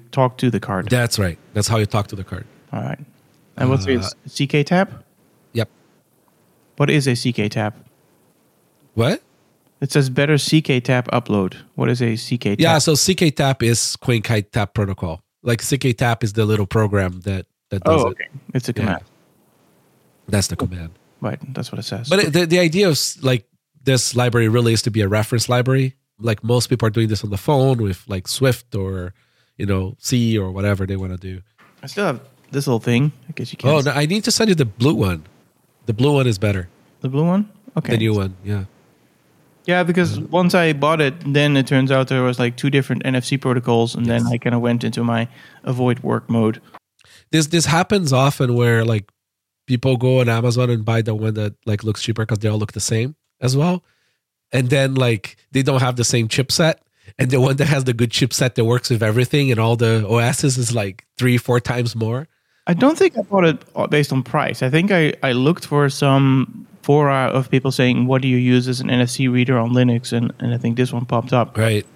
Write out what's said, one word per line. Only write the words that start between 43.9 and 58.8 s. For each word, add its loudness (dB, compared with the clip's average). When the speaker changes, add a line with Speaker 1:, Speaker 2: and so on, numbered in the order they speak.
Speaker 1:
and -2
then 0
Speaker 2:
Yes. -2
Speaker 1:
I -2
kinda -2
went 0
into -4
my -2
avoid -2
work -4
mode. 0
Speaker 2:
This, 2
this 0
happens 0
often 2
where, 2
like, -2
people 0
go 2
on 2
Amazon 0
and -2
buy 0
the -2
one -2
that, -4
like, -2
looks -4
cheaper -4
'cause -2
they -2
all 0
look -6
the -8
same -4
as 0
well. 0
And 0
then, 2
like, 0
they 0
don't 2
have 0
the 0
same 0
chipset. 0
And 0
the 2
one 2
that 2
has 2
the 0
good 0
chipset 0
that 2
works 0